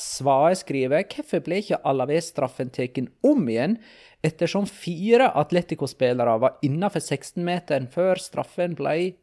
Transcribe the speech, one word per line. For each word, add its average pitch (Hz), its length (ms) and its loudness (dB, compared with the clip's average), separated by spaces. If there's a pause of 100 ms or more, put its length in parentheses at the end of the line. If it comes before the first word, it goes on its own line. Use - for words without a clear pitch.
(160)
Svae 139 400 4
skriver: 139 480 -2
"Hvorfor - 400 -6
ble 175 160 -2
ikke - 240 -4
Alaves-straffen 139 880 -2
teken 127 380 -4 (120)
om 277 240 4
igjen, 123 300 0 (480)
ettersom 170 420 0
fire 208 640 2
Atletico-spillere 127 1080 0
var 131 220 2
innenfor 160 420 -2
seksten-meteren 170 880 -4
før 185 260 2
straffen - 560 -6
ble 160 380 -2 (100)